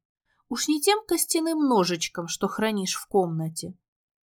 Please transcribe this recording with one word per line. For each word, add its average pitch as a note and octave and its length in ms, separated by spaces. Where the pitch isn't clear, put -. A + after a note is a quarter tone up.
«Уж A#3+ 200
не D4+ 120
тем G#4 260
костяным E4 520
ножичком, F3 680
что F#3+ 200
хранишь G#3 460
в - 120
комнате?» E3 680